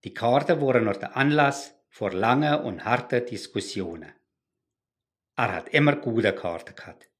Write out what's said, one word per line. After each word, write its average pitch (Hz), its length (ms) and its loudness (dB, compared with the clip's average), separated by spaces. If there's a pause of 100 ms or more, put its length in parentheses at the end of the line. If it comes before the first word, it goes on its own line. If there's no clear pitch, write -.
Die 101 100 -12
Karten 143 460 2
waren 127 240 2
nur 104 100 0
der - 220 -8
Anlass 143 580 2 (140)
vor 98 240 -4
lange 139 500 2
und 95 220 -6
harte 120 360 0
Diskussionen. 92 920 -8 (1200)
Er 113 160 0
hat 85 180 -8
immer 147 260 4
gute 110 380 2
Karten - 420 -8
gehabt. - 440 -20